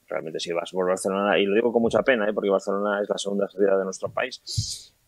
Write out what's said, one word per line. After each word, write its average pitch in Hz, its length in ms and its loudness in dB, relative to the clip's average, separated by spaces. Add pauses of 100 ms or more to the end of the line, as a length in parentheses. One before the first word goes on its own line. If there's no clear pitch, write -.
realmente, 80 320 -6
si 85 140 -6
vas 85 180 -4
por 90 160 0
Barcelona. 95 500 2
Y 98 80 4
lo 98 80 2
digo 117 180 4
con 117 120 2
mucha 113 180 2
pena, 110 260 2
eh, 107 60 0
porque 101 160 0
Barcelona 101 540 0
es 98 60 -4
la 98 100 -2
segunda 101 280 -2
ciudad 98 300 2
de 95 60 0
nuestro 95 260 -6
país. - 880 -6 (120)